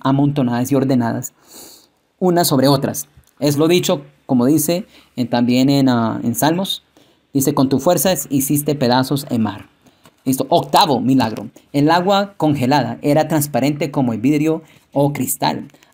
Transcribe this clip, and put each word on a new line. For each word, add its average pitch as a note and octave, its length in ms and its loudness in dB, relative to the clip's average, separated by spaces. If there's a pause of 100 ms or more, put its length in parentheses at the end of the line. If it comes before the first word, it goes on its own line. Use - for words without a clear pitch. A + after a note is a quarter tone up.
amontonadas C3+ 720 0
y - 20 0
ordenadas B2+ 600 0 (840)
unas F3 280 2
sobre C3 180 2
otras. C3+ 400 0 (320)
Es D3 200 0
lo D#3+ 100 2
dicho, F3 340 2 (240)
como B2 200 2
dice D#3+ 400 0 (280)
en, A#2+ 140 -4
también B2 420 2
en, C#3 180 4
ah, A#2 360 0
en A#2 100 -2
Salmos, E3+ 480 -2 (500)
dice, C#3 220 0
"Con C#3 140 2
tu C3+ 100 0
fuerza F3+ 340 2 (160)
hiciste C#3+ 460 -2
pedazos C3 560 0
el B2 80 -2
mar". G#2+ 280 -4 (580)
Listo, C3 260 -2
octavo D#3+ 500 2
milagro. A2+ 480 0 (240)
El C#3+ 180 2
agua G3 460 0
congelada B2+ 680 0
era D3 260 2
transparente D3 640 -2
como B2 200 -2
el G#2+ 80 -6
vidrio D3+ 420 0 (300)
o C#3+ 200 2
cristal, C#3+ 560 -4 (260)